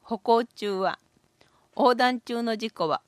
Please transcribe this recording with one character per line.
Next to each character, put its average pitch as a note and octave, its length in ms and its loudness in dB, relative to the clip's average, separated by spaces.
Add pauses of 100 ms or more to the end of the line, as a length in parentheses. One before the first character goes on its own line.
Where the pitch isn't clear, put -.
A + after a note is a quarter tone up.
歩 A3+ 160 -8
行 A#3 260 2
中 G#3 300 -8
は、 F#3 240 -2 (760)
横 B3 180 4
断 B3 260 0
中 A#3 220 -6
の A3+ 140 -2
事 A3 160 -8
故 E3 160 -2
は - 200 -2